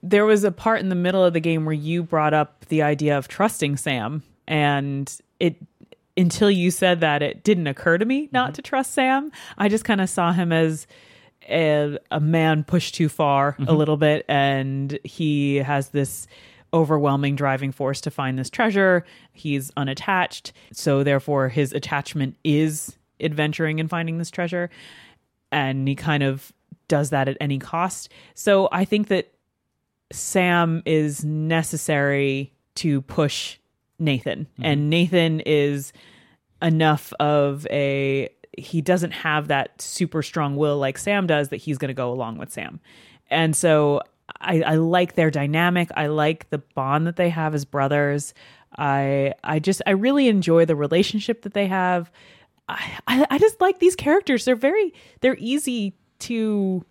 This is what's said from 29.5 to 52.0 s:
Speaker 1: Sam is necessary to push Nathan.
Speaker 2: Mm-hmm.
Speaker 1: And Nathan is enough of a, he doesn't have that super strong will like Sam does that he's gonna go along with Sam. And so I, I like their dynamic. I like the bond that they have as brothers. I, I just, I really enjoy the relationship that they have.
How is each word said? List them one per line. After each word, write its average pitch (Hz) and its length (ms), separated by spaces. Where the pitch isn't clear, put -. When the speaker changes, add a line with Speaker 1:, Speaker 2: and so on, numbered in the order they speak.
Speaker 1:
Sam 175 760
is 151 380
necessary 147 1300
to 143 260
push - 560
Nathan. 143 520
Speaker 2:
Mm-hmm. - 120
Speaker 1:
And 147 240
Nathan 165 520
is 143 520
enough 160 580
of 147 500
a, 139 600
he - 240
doesn't 175 300
have 151 360
that 139 340
super - 400
strong 143 360
will 147 200
like 135 200
Sam 202 280
does 147 240
that 156 80
he's 143 200
gonna 135 160
go 123 180
along 120 260
with - 140
Sam. 104 280
And 160 260
so 151 460
I, 165 200
I 160 140
like 170 400
their 160 160
dynamic. 165 640
I 151 120
like 151 420
the 151 80
bond 139 500
that 170 80
they 175 140
have 156 260
as 143 100
brothers. 143 680
I, 139 560
I 156 160
just, 190 260
I 202 60
really 254 360
enjoy 170 380
the 160 100
relationship 185 680
that 202 100
they 202 140
have. 180 440